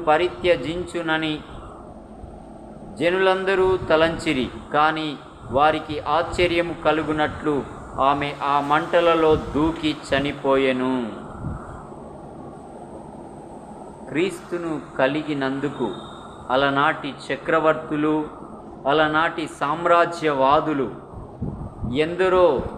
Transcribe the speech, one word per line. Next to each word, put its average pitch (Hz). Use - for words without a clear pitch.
పరిత్యజించునని 165
జనులందరూ 190
తలంచిరి, 160
కాని 156
వారికి 151
ఆశ్చర్యము 170
కలుగునట్లు 151
ఆమె 143
ఆ 143
మంటలలో 160
దూకి 151
చనిపోయెను. 135
క్రీస్తును 170
కలిగినందుకు 139
అలనాటి 139
చక్రవర్తులు, 156
అలనాటి 156
సామ్రాజ్యవాదులు 151
ఎందరో 175